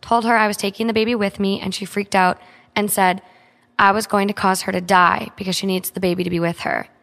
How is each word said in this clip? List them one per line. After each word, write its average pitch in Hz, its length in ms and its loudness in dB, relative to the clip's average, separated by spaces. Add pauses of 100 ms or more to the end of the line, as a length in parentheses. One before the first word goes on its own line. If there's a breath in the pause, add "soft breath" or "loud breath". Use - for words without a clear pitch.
Told 233 240 0
her 233 140 2
I 214 80 4
was 208 100 -2
taking 208 300 -4
the 226 80 -2
baby 220 200 0
with 208 240 -4
me, 196 220 -2
and 190 140 -6
she 196 100 -8
freaked 196 300 -6
out 185 260 2 (340 loud breath)
and 208 160 0
said 185 300 2 (580 soft breath)
I 196 140 6
was 214 140 -2
going 202 220 0
to 208 60 -4
cause 190 280 0
her 185 100 -6
to 185 80 -2
die 180 560 2
because 185 200 -6
she 196 100 -4
needs 185 240 -2
the 190 100 -8
baby 180 240 0
to 175 60 -4
be 175 100 -2
with 170 200 -2
her. - 280 -4 (140)